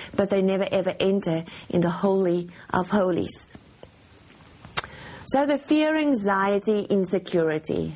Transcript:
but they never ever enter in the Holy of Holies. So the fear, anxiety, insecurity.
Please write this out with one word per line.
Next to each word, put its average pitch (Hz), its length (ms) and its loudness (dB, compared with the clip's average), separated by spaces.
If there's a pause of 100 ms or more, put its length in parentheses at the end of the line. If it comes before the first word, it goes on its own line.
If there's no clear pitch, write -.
(140)
but 196 140 2
they 196 140 2
never 190 280 2
ever 185 300 0
enter 185 440 0 (260)
in 175 100 2
the 170 80 4
Holy 175 600 0 (180)
of 180 220 0
Holies. 185 580 0 (1800)
So 277 180 4
the 285 100 2
fear, 302 400 2
anxiety, 202 880 2
insecurity. 165 1120 0